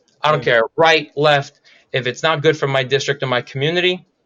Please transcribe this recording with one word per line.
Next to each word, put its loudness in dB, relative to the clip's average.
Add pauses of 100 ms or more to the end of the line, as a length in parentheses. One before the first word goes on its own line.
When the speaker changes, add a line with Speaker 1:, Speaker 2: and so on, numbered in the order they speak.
(220)
Speaker 1:
I 0
don't 0
Speaker 2:
Yeah. 0
Speaker 1:
care, 4 (120)
right, 2
left. 0 (300)
If -4
it's -8
not 0
good 2
for -4
my 0
district -2
or -4
my -2
community, -2 (200)